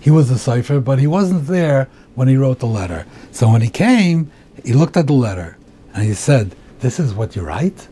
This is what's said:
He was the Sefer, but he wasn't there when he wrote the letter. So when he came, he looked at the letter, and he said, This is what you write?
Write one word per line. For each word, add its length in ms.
He 100
was 180
the 100
Sefer, 420
but 200
he 80
wasn't 400
there 400
when 140
he 80
wrote 240
the 60
letter. 400
So 180
when 100
he 100
came, 600
he 80
looked 240
at 120
the 60
letter, 440
and 100
he 100
said, 400
This 180
is 140
what 240
you 60
write? 500